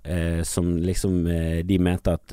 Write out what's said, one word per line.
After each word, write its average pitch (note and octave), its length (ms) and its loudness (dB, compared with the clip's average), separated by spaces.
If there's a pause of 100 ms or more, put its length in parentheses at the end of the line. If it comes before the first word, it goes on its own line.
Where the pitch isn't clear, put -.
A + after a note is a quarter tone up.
eh, E2 380 -2
som F2 340 0
liksom, F2+ 520 0
eh, E2 340 0
de F#2 160 2
mente F2+ 340 2
at - 200 -4